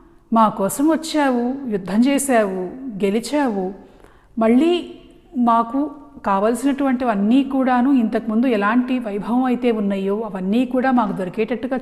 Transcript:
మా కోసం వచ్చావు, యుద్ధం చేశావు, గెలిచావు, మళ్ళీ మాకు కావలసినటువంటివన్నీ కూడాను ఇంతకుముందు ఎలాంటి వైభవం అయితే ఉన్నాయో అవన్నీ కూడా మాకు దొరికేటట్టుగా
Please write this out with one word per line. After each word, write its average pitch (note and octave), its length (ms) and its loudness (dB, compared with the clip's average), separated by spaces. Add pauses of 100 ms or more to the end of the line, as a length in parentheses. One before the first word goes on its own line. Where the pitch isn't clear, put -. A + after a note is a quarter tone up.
(340)
మా A3 160 4
కోసం G3+ 380 -2
వచ్చావు, C#4 800 0
యుద్ధం F#3+ 300 -2
చేశావు, B3 600 2 (460)
గెలిచావు, G#3+ 680 -2 (640)
మళ్ళీ C4 560 2 (420)
మాకు A#3+ 540 0 (340)
కావలసినటువంటివన్నీ B3 1160 0
కూడాను C4 480 2
ఇంతకుముందు A3 560 2
ఎలాంటి B3 520 0
వైభవం G#3+ 440 -2
అయితే B3 280 0
ఉన్నాయో G3+ 480 -2
అవన్నీ G3+ 460 -2
కూడా B3+ 260 0
మాకు A3+ 200 2
దొరికేటట్టుగా A3 720 -4